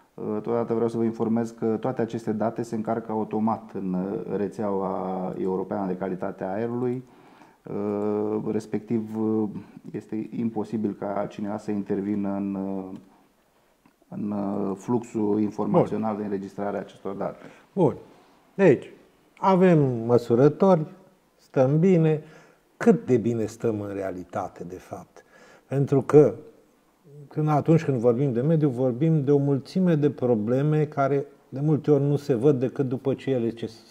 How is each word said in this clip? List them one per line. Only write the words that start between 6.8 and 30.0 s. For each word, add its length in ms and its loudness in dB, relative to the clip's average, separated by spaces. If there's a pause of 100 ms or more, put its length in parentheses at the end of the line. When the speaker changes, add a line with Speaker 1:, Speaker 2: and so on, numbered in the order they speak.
Speaker 1:
Uh, 800 -4 (100)
respectiv, 640 -4
uh, 320 0 (420)
este 400 -8
imposibil 680 -4
ca 300 -4
cineva 280 -8
să 140 -8
intervină 640 -2
în, 200 -4
uh, 420 -8 (1120)
în, 240 -8
uh, 460 -4
fluxul 600 -2
informațional 720 0
Speaker 2:
Bun. 80 -6
Speaker 1:
de 60 -6
înregistrare 520 -6
a 20 -4
acestor 340 -10
date. 240 -6 (360)
Speaker 2:
Bun. 220 2 (600)
Deci, 360 4 (460)
avem 420 4 (260)
măsurători, 800 4 (500)
stăm 440 2
bine. 440 4 (540)
Cât 280 4
de 120 4
bine 280 0
stăm 360 -4
în 120 -10
realitate, 720 -8
de 120 -12
fapt? 500 -18 (400)
Pentru 360 2
că, 320 8 (960)
când, 200 -2
atunci 360 4
când 140 0
vorbim 360 2
de 80 0
mediu, 280 2
vorbim 540 2
de 80 2
o 60 6
mulțime 580 2
de 160 2